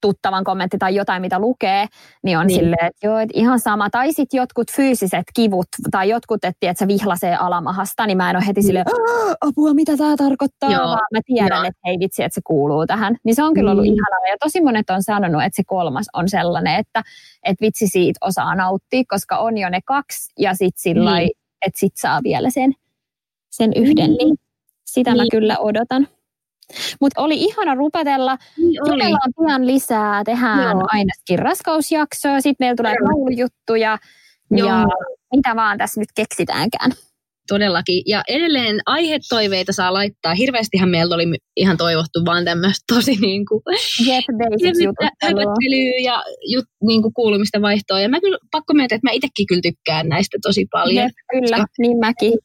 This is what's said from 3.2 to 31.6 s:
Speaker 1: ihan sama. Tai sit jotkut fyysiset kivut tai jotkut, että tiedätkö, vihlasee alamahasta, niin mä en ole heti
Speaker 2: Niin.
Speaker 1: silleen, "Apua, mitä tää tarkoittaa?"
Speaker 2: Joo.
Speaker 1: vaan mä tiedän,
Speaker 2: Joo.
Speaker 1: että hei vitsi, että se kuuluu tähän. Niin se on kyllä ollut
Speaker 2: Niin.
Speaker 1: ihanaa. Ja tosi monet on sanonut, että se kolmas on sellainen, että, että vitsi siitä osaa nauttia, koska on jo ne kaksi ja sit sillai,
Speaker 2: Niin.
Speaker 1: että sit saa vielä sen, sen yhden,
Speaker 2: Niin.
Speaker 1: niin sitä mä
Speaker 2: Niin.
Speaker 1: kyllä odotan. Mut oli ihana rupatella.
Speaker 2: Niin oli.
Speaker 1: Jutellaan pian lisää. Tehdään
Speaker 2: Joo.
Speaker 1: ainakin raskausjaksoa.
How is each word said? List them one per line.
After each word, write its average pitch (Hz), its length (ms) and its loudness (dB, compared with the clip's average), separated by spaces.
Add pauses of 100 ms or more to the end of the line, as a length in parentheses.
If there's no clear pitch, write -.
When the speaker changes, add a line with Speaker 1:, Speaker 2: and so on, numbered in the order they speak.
Speaker 1:
ihan 240 200 4
sama. 208 300 0
Tai 262 240 0
sit 294 200 -2
jotkut 247 380 -2
fyysiset 220 520 0 (120)
kivut 196 320 2 (240)
tai 190 180 0
jotkut, 226 360 -2
että - 140 -4
tiedätkö, 180 280 -2
vihlasee 190 480 0
alamahasta, 180 720 -2
niin 190 100 0
mä 180 120 2
en 180 60 0
ole 180 120 0
heti 202 120 0
Speaker 2:
Niin. 202 80 4
Speaker 1:
silleen, 180 180 2 (560)
"Apua, 302 320 2
mitä 302 240 2
tää 302 200 2
tarkoittaa?" 277 540 0
Speaker 2:
Joo. 269 160 2
Speaker 1:
vaan 214 260 -2
mä 220 120 0
tiedän, 208 320 2
Speaker 2:
Joo. - 100 -2
Speaker 1:
että 185 180 -8
hei 180 140 -2
vitsi, 190 240 -4
että - 120 -4
se 196 80 -6
kuuluu 151 420 0
tähän. 214 400 -2
Niin 226 100 2
se 285 80 2
on 320 100 2
kyllä 202 180 2
ollut 202 120 4
Speaker 2:
Niin. 208 100 4
Speaker 1:
ihanaa. 196 380 0
Ja 202 80 -2
tosi 311 220 0
monet 226 280 2
on 190 140 0
sanonut, 180 400 0
että 185 120 -2
se 196 120 -2
kolmas 185 460 -2
on 175 160 -2
sellainen, 170 500 0
että, 220 240 -6 (400)
että 196 220 -2
vitsi 220 220 0
siitä 180 340 2
osaa 170 340 -2
nauttia, 196 520 -2
koska - 300 -4
on 226 200 -2
jo 190 120 -2
ne 180 160 -2
kaksi - 520 -6
ja 196 160 2
sit 185 240 0
sillai, 202 420 2
Speaker 2:
Niin. 170 100 2 (360)
Speaker 1:
että 185 140 -6
sit 196 180 0
saa - 260 -2
vielä - 260 -2
sen, 269 220 0 (800)
sen 220 240 0
yhden, 277 200 4 (140)
Speaker 2:
Niin. 311 80 4
Speaker 1:
niin 311 180 2 (500)
sitä 247 300 0
mä 240 80 4
Speaker 2:
Niin. 233 80 -2
Speaker 1:
kyllä 220 260 2
odotan. 240 500 0 (960)
Mut 277 160 2
oli 294 260 0
ihana 370 320 0
rupatella. 269 600 0 (200)
Speaker 2:
Niin 330 260 2
oli. - 100 2
Speaker 1:
Jutellaan 311 460 2
pian 277 280 2
lisää. 214 560 0
Tehdään 226 540 0
Speaker 2:
Joo. 190 100 0
Speaker 1:
ainakin 196 520 -2
raskausjaksoa. 302 1040 0